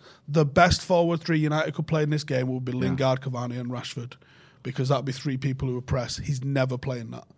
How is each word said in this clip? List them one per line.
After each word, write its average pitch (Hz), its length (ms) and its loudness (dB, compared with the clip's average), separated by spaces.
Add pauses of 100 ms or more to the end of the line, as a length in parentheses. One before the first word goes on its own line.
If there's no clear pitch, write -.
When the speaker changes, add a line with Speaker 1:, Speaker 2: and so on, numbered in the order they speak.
(280)
Speaker 1:
the 151 160 4
best 175 380 6
forward 170 380 2
three 165 180 2
United 151 360 0
could 156 120 -4
play 156 160 2
in 147 80 0
this 151 140 -2
game 127 240 0
would 127 160 -4
be 123 80 -4
Speaker 2:
Yeah. 127 60 -2
Speaker 1:
Lingard, 131 420 2
Cavani 123 380 -6
and 123 120 -6
Rashford, 120 440 -10 (480)
because 131 260 -2
that'd 135 160 2
be 135 80 -2
three 131 240 -4
people 139 320 -2
who 123 80 -2
would 123 100 -8
press. 127 320 -2
He's 127 240 -4
never 131 340 0
playing 123 360 -6
that. 123 120 -14 (140)